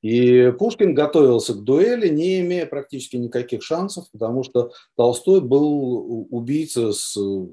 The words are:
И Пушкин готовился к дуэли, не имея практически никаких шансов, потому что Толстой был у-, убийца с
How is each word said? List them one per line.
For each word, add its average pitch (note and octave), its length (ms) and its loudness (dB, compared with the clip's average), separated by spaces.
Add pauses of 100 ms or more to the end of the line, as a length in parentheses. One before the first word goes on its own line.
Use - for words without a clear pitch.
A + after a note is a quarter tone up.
И B2 560 4
Пушкин G3+ 360 0
готовился C3 600 2
к G2+ 80 -12
дуэли, F#3+ 460 2
не F3 320 0
имея F3 260 -4
практически C#3 500 -10
никаких A#2+ 460 -6
шансов, F#3 480 -6
потому A#2 320 -6
что A#2+ 300 -2 (240)
Толстой B2 440 2
был C#3 240 2
у-, B2 680 -4
убийца A#2+ 640 -4
с - 240 -8 (360)